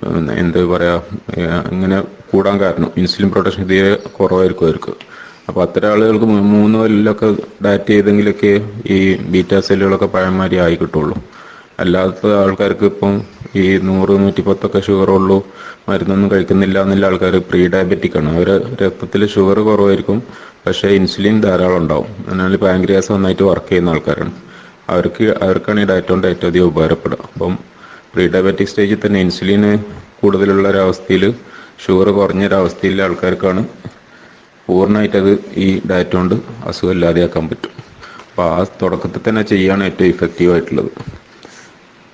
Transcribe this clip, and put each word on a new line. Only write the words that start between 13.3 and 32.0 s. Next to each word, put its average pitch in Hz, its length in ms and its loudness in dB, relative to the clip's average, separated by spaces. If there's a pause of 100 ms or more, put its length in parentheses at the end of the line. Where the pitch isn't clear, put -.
ഈ 95 220 4
നൂറ്, 95 340 0
നൂറ്റിപ്പത്തൊക്കെ 98 680 0
ഷുഗർ 95 300 2
ഉള്ളൂ, 95 280 4 (460)
മരുന്നൊന്നും 98 480 0
കഴിക്കുന്നില്ല 95 500 2
എന്നുള്ള 98 240 2
ആൾക്കാർ 92 340 0
പ്രീ 90 280 2
ഡയബറ്റിക് 92 500 0
ആണ്. 76 120 -2
അവരെ 92 280 2 (200)
രക്തത്തിൽ 98 500 -2
ഷുഗർ 98 320 2
കുറവായിരിക്കും, 101 600 2 (400)
പക്ഷേ 98 280 -2
ഇൻസുലിൻ 98 540 2
ധാരാളം 90 360 2
ഉണ്ടാവും. 78 320 -2 (180)
എന്നാൽ 92 300 0
പാൻക്രിയാസ് 92 540 0
നന്നായിട്ട് 95 320 0
വർക്ക് 92 260 0
ചെയ്യുന്ന 90 200 2
ആൾക്കാരാണ്. 76 440 -4 (560)
അവർക്ക്, 87 340 -2 (180)
അവർക്കാണ് 98 380 0
ഈ 101 60 2
ഡയറ്റ് 95 220 0
കൊണ്ട് 92 200 0
ഏറ്റവും 90 220 -2
അധികം 90 180 4
ഉപകാരപ്പെടുക. 80 560 -2
അപ്പം 87 300 -6 (540)
പ്രീ 92 200 0
ഡയബറ്റിക് 95 400 0
സ്റ്റേജിൽ 104 300 -2
തന്നെ 101 220 0
ഇൻസുലിൻ 95 440 0 (520)
കൂടുതലുള്ള 98 540 2
ഒരവസ്ഥയിൽ 95 540 0 (560)
ഷുഗർ 95 320 2